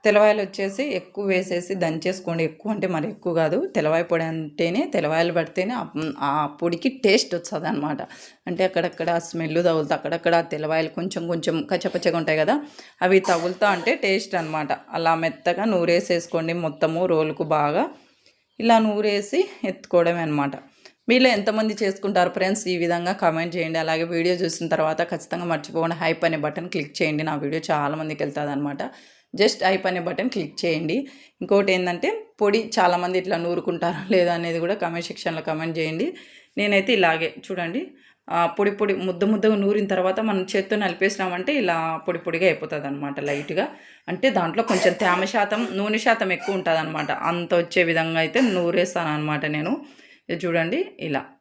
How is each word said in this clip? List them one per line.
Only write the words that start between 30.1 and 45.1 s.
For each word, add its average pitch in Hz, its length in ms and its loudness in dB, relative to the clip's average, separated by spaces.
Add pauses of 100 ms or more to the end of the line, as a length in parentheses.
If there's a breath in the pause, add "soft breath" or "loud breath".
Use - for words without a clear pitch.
క్లిక్ 175 360 -4
చేయండి. 170 420 0 (340 loud breath)
ఇంకోటి 196 320 4
ఏంటంటే 185 520 -2 (160)
పొడి 214 380 2
చాలామంది 180 380 2
ఇట్లా 180 200 -2
నూరుకుంటారా 170 720 -2
లేదా 175 220 4
అనేది 170 260 -2
కూడా 170 140 0
కామెంట్ 170 340 -4
సెక్షన్లో 160 340 -6
కామెంట్ 160 360 -4
చేయండి. 165 360 -2 (440 loud breath)
నేనైతే 202 360 4
ఇలాగే 165 400 4 (120)
చూడండి, 185 420 -4 (420 soft breath)
ఆ, 170 160 2
పొడి 202 260 2
పొడి 190 220 0
ముద్ద 180 300 -2
ముద్దగా 214 320 4
నూరిన 202 300 2
తర్వాత 190 340 0
మనం 196 360 0
చేత్తో 196 200 0
నలిపేసినామంటే 190 800 0
ఇలా 165 520 0
పొడి 170 120 -2
పొడిగా 170 260 -2
అయిపోతుంది 156 420 0
అనమాట 143 320 -6
లైట్గా. 147 480 -2 (400 loud breath)
అంటే 180 220 0
దాంట్లో 175 340 0
కొంచెం 180 300 2
తేమ 185 320 2